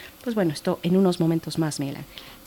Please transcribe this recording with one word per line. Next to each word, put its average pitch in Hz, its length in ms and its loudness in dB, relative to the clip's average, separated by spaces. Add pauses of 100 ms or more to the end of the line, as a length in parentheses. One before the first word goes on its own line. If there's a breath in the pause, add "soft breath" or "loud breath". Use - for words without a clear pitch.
(240 loud breath)
Pues 233 120 -4
bueno, 175 180 2
esto 175 300 -2
en 180 120 4
unos 185 240 4
momentos 165 380 0
más, 156 220 -2
Miguel 139 160 -6
Ángel. - 280 -14 (240 loud breath)